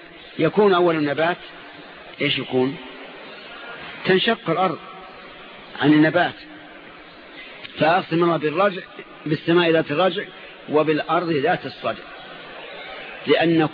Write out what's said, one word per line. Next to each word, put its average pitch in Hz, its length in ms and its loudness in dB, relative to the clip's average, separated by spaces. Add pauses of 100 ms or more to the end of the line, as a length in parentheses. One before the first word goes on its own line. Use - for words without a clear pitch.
(400)
يكون 190 340 4
أول 175 220 4
النبات 156 420 0 (840)
إيش 139 160 0
يكون؟ 131 400 0 (1300)
تنشق 190 440 2
الأرض 165 300 0 (1000)
عن 147 120 6
النبات. 156 420 4 (1400)
فأقسم 165 460 2
الله 170 140 4
بالرجع، 170 440 0 (440)
بالسماء 165 460 4
ذات 151 200 2
الرجع 180 320 2 (460)
وبالأرض 156 640 2
ذات 156 340 0
الصدع، 117 380 -6 (1200)
لأن 160 460 4